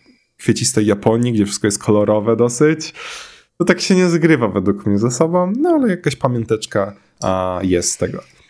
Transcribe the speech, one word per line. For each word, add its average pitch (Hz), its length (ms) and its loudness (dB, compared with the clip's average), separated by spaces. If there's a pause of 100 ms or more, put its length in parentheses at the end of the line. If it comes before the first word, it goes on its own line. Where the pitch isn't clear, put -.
(380)
kwiecistej 110 480 0
Japonii, 113 480 2
gdzie 104 120 2
wszystko - 220 -2
jest 101 160 -2
kolorowe 107 520 2
dosyć. 151 580 0 (640)
To 175 80 -2
tak 180 160 2
się 196 140 2
nie 180 140 4
zgrywa 156 380 2
według 98 380 -2
mnie 101 120 0
ze 117 140 0
sobą, 180 480 0
no 339 100 2
ale 285 200 2
jakaś 156 260 -4
pamiąteczka, 110 800 -4 (260)
a, 92 420 -2
jest 90 280 0
z - 60 -8
tego. - 260 -6 (260)